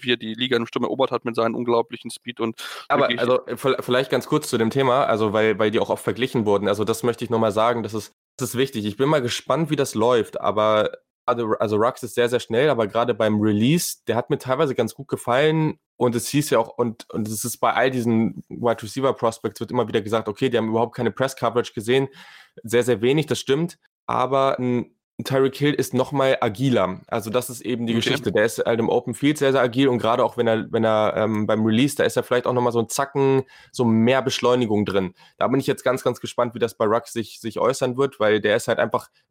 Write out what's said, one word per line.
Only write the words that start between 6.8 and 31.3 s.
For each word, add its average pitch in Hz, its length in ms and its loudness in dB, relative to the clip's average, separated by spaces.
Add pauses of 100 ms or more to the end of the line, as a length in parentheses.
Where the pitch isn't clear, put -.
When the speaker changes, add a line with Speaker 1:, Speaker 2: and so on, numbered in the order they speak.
Speaker 2:
das 110 180 -2
möchte 120 220 -2
ich 113 60 -8
nochmal 113 220 2
sagen, 113 300 0
das 104 100 -8
ist, 107 220 -10 (240)
das 123 120 -6
ist - 60 -10
wichtig. 120 300 -2
Ich 104 100 -4
bin 135 140 0
mal 151 100 2
gespannt, 131 480 -2
wie 156 80 -2
das 139 180 -2
läuft, 113 460 0
aber 107 520 2 (360)
also, 117 300 -2
also 107 160 0
Ruggs 113 300 0
ist 117 100 -12
sehr, 120 140 2
sehr 120 100 0
schnell, 123 320 2
aber 113 160 0
gerade 117 260 0
beim 107 280 2
Release, 110 560 2 (100)
der 113 80 0
hat 117 160 -2
mir 139 80 0
teilweise 131 380 -2
ganz 117 180 -2
gut - 140 -16
gefallen 156 720 0 (160)
und 120 180 0
es 117 140 -4
hieß 143 220 0
ja 120 100 4
auch, - 180 -4
und, 117 320 -4
und 110 160 -4
es 107 180 -8
ist - 140 -8
bei 117 140 0
all 123 180 2
diesen 113 580 0
Wide 113 320 -2
Receiver 127 320 -2
Prospects 113 460 -4
wird 110 140 -8
immer 117 160 0
wieder 113 140 -2
gesagt, 107 260 -2
okay, 127 220 -2
die 117 60 0
haben 110 120 0
überhaupt 113 260 -2
keine 117 160 -2
Press 131 240 -2
Coverage 117 400 -2
gesehen, 123 320 0 (560)
sehr, 117 220 0
sehr 113 180 0
wenig, 143 240 2
das 120 140 -2
stimmt, 151 360 -2 (300)
aber 131 540 0
ein 123 320 -2 (320)
Tyreek 135 320 0
Hill 147 160 0
ist - 220 -2
noch 127 180 0
mal 135 300 2
agiler, 104 640 0
also 110 240 -4
das 123 180 -2
ist 120 140 -14
eben 117 240 -4
die 113 80 0
Speaker 1:
Okay. 110 80 2
Speaker 2:
Geschichte, 123 300 -2
der 107 120 4
ist 113 140 -2
halt 117 200 0
im 113 120 0
Open 120 240 0
Field 147 240 0
sehr, 135 120 2
sehr 131 120 4
agil 127 260 2
und 123 80 2
gerade 113 260 2
auch 113 140 0
wenn 120 100 6
er, 113 240 2
wenn 110 140 2
er, 107 320 4
ähm, 107 300 2